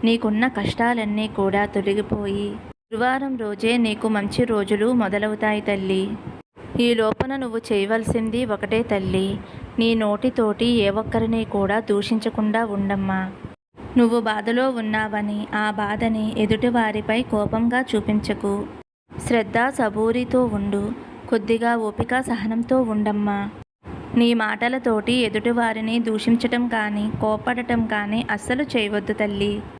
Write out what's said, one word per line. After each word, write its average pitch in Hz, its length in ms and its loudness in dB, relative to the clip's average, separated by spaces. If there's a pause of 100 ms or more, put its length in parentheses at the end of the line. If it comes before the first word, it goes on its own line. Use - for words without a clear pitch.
నీకున్న 226 440 2
కష్టాలన్నీ 214 800 0
కూడా 202 380 0
తొలగిపోయి 202 840 -2 (440)
గురువారం 262 420 0
రోజే 220 400 0
నీకు 220 320 2
మంచి 208 360 0
రోజులు 214 480 2
మొదలవుతాయి 208 680 0
తల్లి. 196 500 0 (680)
ఈ 240 140 4
లోపల 226 420 0
నువ్వు 233 240 -4 (120)
చేయవలసింది 220 720 0
ఒకటే 220 380 0
తల్లి, 196 560 0 (400)
నీ 226 160 4
నోటితోటి 214 720 2
ఏ 226 240 4
ఒక్కరిని 220 540 0
కూడా 202 360 0
దూషించకుండా 220 840 0
ఉండమ్మా. 196 680 -2 (680)
నువ్వు 233 240 6
బాధలో 226 500 0
ఉన్నావని 214 840 -2
ఆ 214 160 2
బాధని 214 680 0
ఎదుటివారిపై 220 840 2
కోపంగా 233 580 0
చూపించకు. 208 840 0 (600)
శ్రద్ధ 226 320 2 (100)
సబూరితో 240 760 0
ఉండు. 202 480 -2 (360)
కొద్దిగా 226 480 2
ఓపిక 226 440 -2
సహనంతో 233 640 0
ఉండమ్మా. 208 680 0 (680)
నీ 233 180 6
మాటలతోటి 226 800 0
ఎదుటివారిని 226 840 2
దూషించటం 233 680 2
కానీ, 214 520 -2
కోపడటం 233 680 0
కానీ 214 440 -2
అస్సలు 247 320 -2
చేయవద్దు 208 500 -2
తల్లి. 208 500 -2 (180)